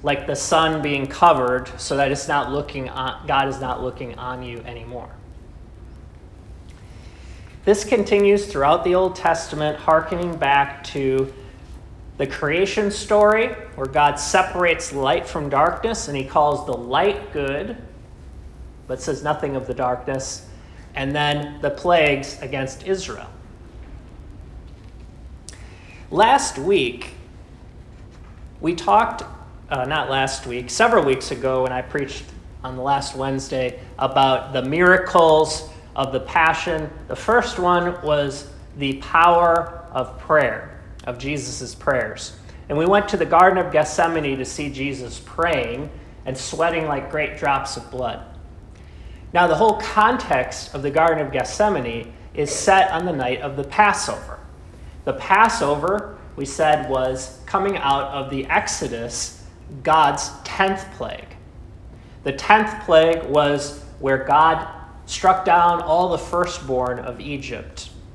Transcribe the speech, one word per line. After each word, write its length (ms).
like 240
the 100
sun 440
being 260
covered 720
so 200
that 120
it's 160
not 240
looking 380
on, 380
God 220
is 120
not 220
looking 360
on 240
you 180
anymore. 500
This 180
continues 600
throughout 360
the 120
Old 200
Testament, 640
hearkening 580
back 480
to 460
the 100
creation 640
story 580
where 120
God 320
separates 760
light 320
from 240
darkness 580
and 80
he 80
calls 400
the 80
light 640
good, 420
but 160
says 200
nothing 320
of 120
the 80
darkness, 720
and 200
then 460
the 100
plagues 680
against 460
Israel. 420
Last 480
week, 520
we 120
talked, 500
uh, 140
not 260
last 360
week, 220
several 360
weeks 260
ago 320
when 100
I 80
preached 440
on 120
the 60
last 320
Wednesday 640
about 540
the 100
miracles 1080
of 160
the 80
Passion. 680
The 100
first 420
one 440
was 480
the 180
power 1000
of 260
prayer, 600
of 140
Jesus' 540
prayers. 640
And 80
we 80
went 260
to 60
the 80
Garden 340
of 140
Gethsemane 640
to 80
see 260
Jesus 540
praying 640
and 100
sweating 520
like 200
great 280
drops 400
of 160
blood. 280
Now, 140
the 80
whole 260
context 960
of 80
the 80
Garden 340
of 80
Gethsemane 800
is 160
set 400
on 160
the 60
night 280
of 160
the 60
Passover. 800
The 80
Passover, 1080
we 100
said, 460
was 560
coming 300
out 320
of 220
the 160
Exodus, 880
God's 460
tenth 420
plague. 400
The 80
tenth 520
plague 400
was 600
where 180
God 480
struck 380
down 360
all 280
the 100
firstborn 800
of 220
Egypt. 720